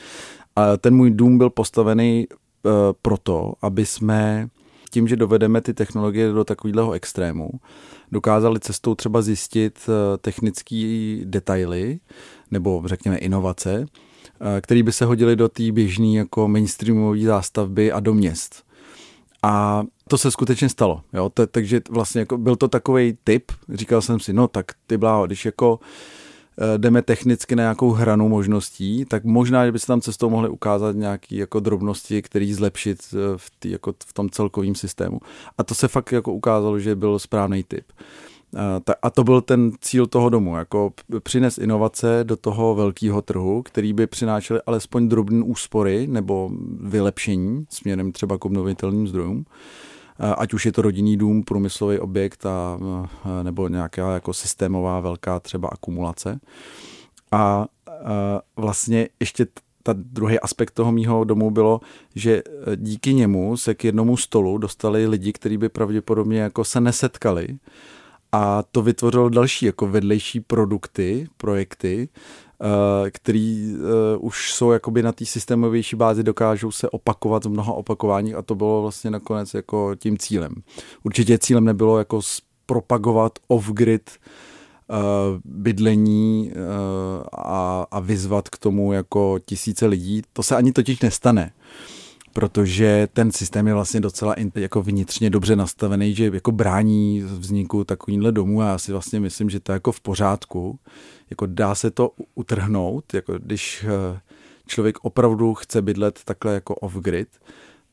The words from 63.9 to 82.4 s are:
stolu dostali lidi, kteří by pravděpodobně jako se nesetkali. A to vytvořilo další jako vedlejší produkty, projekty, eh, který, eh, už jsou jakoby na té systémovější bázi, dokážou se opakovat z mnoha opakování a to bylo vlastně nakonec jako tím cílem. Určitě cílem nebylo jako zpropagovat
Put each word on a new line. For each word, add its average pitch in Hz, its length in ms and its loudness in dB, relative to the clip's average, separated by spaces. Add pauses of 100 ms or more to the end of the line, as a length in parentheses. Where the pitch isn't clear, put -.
stolu 101 420 0
dostali 107 480 0
lidi, 104 260 0
kteří 107 240 -4
by 110 120 0
pravděpodobně 107 720 0
jako 107 240 -2
se - 160 -2
nesetkali. 120 800 0 (720)
A 104 300 2 (100)
to 120 100 2
vytvořilo 120 460 2
další 120 380 2
jako 101 200 0
vedlejší 104 540 0
produkty, 107 960 -2
projekty, 101 720 -4 (960)
eh, 98 40 -4
který, 107 640 -2
eh, 110 420 0
už - 360 -6
jsou 120 180 4
jakoby 117 320 2
na 113 100 0
té - 120 -8
systémovější 117 720 -2
bázi, 113 260 2
dokážou 110 480 0
se - 200 -6
opakovat 107 540 -2
z - 20 -4
mnoha 104 260 -2
opakování 104 640 -2
a 95 80 -8
to 113 120 -4
bylo 107 280 0
vlastně 107 280 -6
nakonec 107 440 -6
jako 101 440 -4
tím 107 200 -2
cílem. 87 360 -4 (480)
Určitě 107 360 4
cílem 117 260 4
nebylo 110 340 4
jako 107 240 -2
zpropagovat 113 1160 -2 (100)